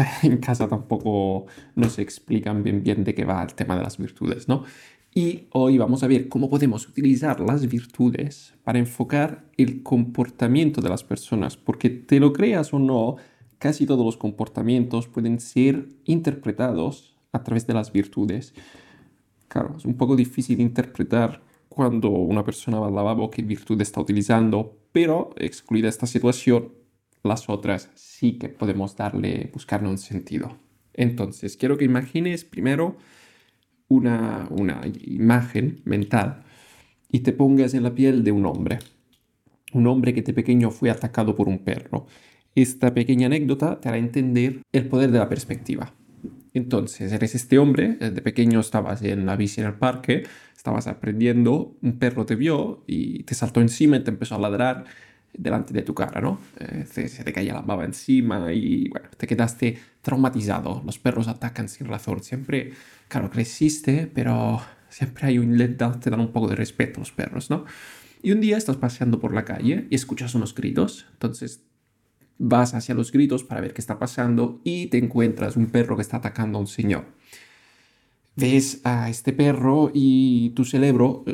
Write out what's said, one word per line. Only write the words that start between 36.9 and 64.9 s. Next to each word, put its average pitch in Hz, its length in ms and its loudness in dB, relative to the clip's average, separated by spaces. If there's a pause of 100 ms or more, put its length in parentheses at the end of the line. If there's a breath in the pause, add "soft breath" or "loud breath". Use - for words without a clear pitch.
y 123 100 0
te - 120 2
pongas 135 420 4
en 127 80 0
la 120 120 0
piel 131 300 4
de 104 80 4
un 98 140 2
hombre. - 320 -2 (920)
Un 120 140 4
hombre 123 280 2
que 117 80 0
de - 100 -2
pequeño 123 380 4
fue 117 200 0
atacado 110 440 0
por 101 140 2
un 95 120 0
perro. - 460 -6 (480 soft breath)
Esta 127 400 4
pequeña 123 320 2
anécdota 143 540 0
te - 80 -6
hará 113 100 -2
entender 123 640 0 (100)
el 127 160 0
poder 131 220 2
de 120 80 4
la 101 100 2
perspectiva. - 680 -8 (580)
Entonces, 120 600 -2
eres 113 220 -2
este 131 240 4
hombre, 151 420 4
eh, 113 100 -2
de 92 120 -6
pequeño 113 380 4
estabas 107 420 -2
en 98 240 -2
la 95 100 0
bici 104 240 -2
en 107 80 -2
el 101 60 -6
parque, 131 500 -2 (320 loud breath)
estabas 113 320 -4
aprendiendo, 117 920 2
un 123 180 -2
perro 123 280 0
te 127 80 -2
vio 156 520 -2
y - 360 -4
te - 120 -10
saltó 117 260 0
encima 135 360 4
y - 80 -2
te 120 60 -4
empezó 110 240 -6
a 104 60 -4
ladrar 120 440 -2 (480 loud breath)
delante - 400 -4
de - 100 -2
tu - 120 -6
cara, - 260 -4
¿no? 190 200 -2 (180)
Eh, - 320 -10
se, - 180 -6
se - 160 -16
te - 80 -6
caía - 220 -4
la - 80 -8
baba 101 220 -4
encima 104 680 0
y, 87 360 0
bueno, - 280 -10
te - 100 -8
quedaste 117 520 -2 (240 loud breath)
traumatizado. 110 840 -2
Los - 140 -10
perros 117 300 -2
atacan 117 400 -8
sin - 180 -14
razón. 107 360 -8
Siempre, 135 500 -6 (360 loud breath)
claro, 98 220 -4
creciste, 151 840 0
pero 117 480 0 (280 loud breath)
siempre - 400 -6